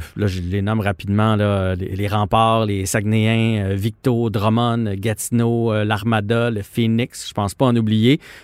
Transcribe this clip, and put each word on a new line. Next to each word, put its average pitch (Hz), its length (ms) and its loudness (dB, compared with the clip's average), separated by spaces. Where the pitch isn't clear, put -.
là, 104 100 0
je 92 160 -2
les 95 220 -2
nomme 110 160 0
rapidement, 104 560 0
là, 98 400 0
les, 92 200 -6
les 101 120 -4
Remparts, 110 580 2
les 98 220 -2
Saguenayens, 110 760 2
euh, 98 100 0
Victo, 117 560 0
Drummond, 113 640 0
Gatineau, 117 760 -2
euh, 107 120 0
l'Armada, 110 680 0
le 104 140 -4
Phoenix. 113 680 -2
Je - 60 -18
pense 101 180 -2
pas - 120 0
en 120 100 4
oublier. 110 440 4